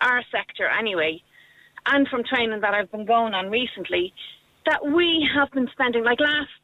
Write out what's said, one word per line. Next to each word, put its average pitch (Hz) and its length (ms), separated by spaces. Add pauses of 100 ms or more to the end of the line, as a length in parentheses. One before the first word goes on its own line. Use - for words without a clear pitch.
our 247 300
sector - 360
anyway, 165 540 (640)
and 269 220
from 240 160
training 226 380
that 202 120
I've 208 180
been 214 140
going 226 300
on 190 160
recently, 180 600 (540)
that 311 260
we 330 440
have 285 160
been 254 200
spending, 233 320
like 240 160
last 294 300 (140)